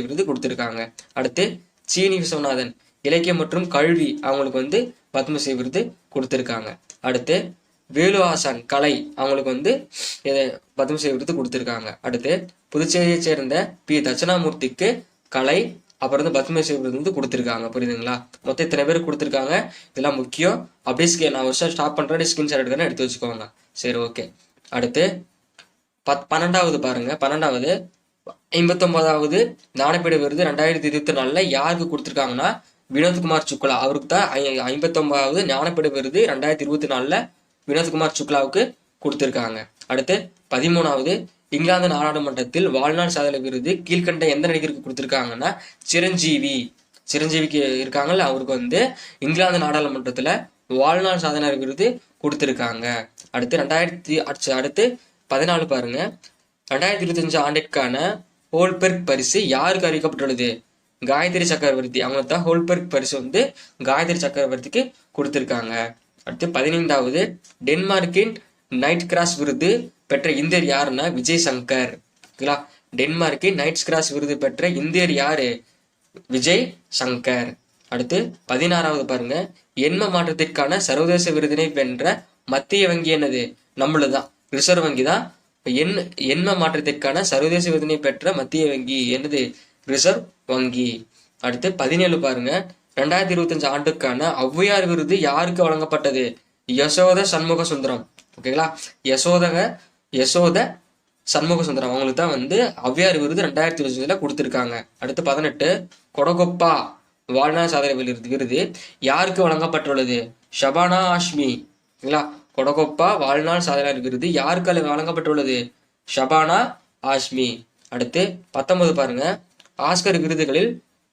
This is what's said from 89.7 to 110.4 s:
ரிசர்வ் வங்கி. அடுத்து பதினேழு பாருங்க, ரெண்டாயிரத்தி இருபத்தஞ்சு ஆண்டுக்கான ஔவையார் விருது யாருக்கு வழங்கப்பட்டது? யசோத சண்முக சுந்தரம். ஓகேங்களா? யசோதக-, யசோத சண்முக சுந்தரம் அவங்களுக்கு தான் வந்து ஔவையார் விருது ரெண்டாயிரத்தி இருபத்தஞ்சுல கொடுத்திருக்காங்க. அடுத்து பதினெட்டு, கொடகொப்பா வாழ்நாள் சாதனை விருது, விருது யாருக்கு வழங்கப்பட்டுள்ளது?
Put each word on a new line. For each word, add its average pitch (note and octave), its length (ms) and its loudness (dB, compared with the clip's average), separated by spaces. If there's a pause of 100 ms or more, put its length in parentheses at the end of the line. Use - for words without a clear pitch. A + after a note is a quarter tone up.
ரிசர்வ் F#3 280 4 (300)
வங்கி. B2 380 0 (580)
அடுத்து B2 200 -2 (140)
பதினேழு E3+ 440 2
பாருங்க, B2+ 260 -2 (480)
ரெண்டாயிரத்தி F3+ 360 2
இருபத்தஞ்சு E3 380 0
ஆண்டுக்கான C#3+ 480 -2 (240)
ஔவையார் F#3 460 2
விருது E3 240 2 (140)
யாருக்கு F3 360 0
வழங்கப்பட்டது? D3+ 580 0 (460)
யசோத F3+ 500 4 (140)
சண்முக E3 280 0 (100)
சுந்தரம். C3 300 -2 (360)
ஓகேங்களா? C3 280 0 (460)
யசோதக-, F3 580 4 (440)
யசோத E3 440 4 (680)
சண்முக E3 400 2
சுந்தரம் B2+ 240 -2
அவங்களுக்கு C3 300 0
தான் E3+ 140 2
வந்து C3+ 220 0 (320)
ஔவையார் E3 340 2
விருது E3 240 0
ரெண்டாயிரத்தி D#3 340 0
இருபத்தஞ்சுல C3+ 400 -2
கொடுத்திருக்காங்க. B2+ 540 -2 (280)
அடுத்து C3 260 -4
பதினெட்டு, C#3+ 380 0 (500)
கொடகொப்பா F3 560 4 (560)
வாழ்நாள் D3+ 440 2
சாதனை C#3 260 2
விருது, A#2+ 340 -4
விருது B2 260 0 (500)
யாருக்கு F3+ 360 2
வழங்கப்பட்டுள்ளது? D3 760 0 (400)